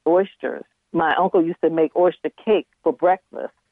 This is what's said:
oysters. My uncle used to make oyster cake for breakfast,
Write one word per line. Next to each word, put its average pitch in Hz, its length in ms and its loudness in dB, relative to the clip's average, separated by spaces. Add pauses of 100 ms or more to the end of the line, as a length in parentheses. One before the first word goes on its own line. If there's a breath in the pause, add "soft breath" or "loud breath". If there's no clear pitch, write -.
oysters. - 580 -2 (280)
My 160 280 0
uncle 175 240 2
used 165 180 -6
to 160 60 2
make 160 260 0
oyster 175 360 0 (120)
cake 202 240 0 (160)
for 160 120 -2
breakfast, - 580 -4 (200)